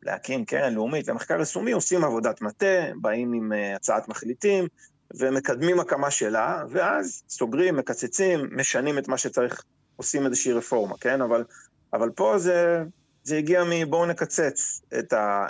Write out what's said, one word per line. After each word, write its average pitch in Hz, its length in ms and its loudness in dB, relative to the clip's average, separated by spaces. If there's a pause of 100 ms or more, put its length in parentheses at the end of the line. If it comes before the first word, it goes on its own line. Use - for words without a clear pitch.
להקים 113 420 -4
קרן 135 300 -2
לאומית 113 340 -2
למחקר 143 300 -2
יישומי, 196 340 -2
עושים 180 320 2
עבודת 113 380 0
מטה, 107 240 -2 (340)
באים 117 320 0
עם, 110 200 -2
אה, 101 240 0
הצעת 110 320 -2
מחליטים, 175 580 0 (520)
ומקדמים 135 640 2
הקמה 143 300 0
שלה, 120 600 0
ואז - 580 -2
סוגרים, 147 480 0
מקצצים, 160 760 0
משנים 135 460 0
את 131 100 -4
מה 127 100 0
שצריך, 123 440 -2 (340)
עושים 139 300 -2
איזושהי 123 260 0
רפורמה, 113 480 0
כן? 131 200 0
אבל, 117 240 2 (480)
אבל 190 180 2
פה 196 280 2
זה, 175 440 4 (400)
זה 151 140 -2
הגיע 170 280 4
מ-, 165 260 0
"בואו 170 160 4
נקצץ - 760 -2 (160)
את - 140 -4
ה-, 104 380 2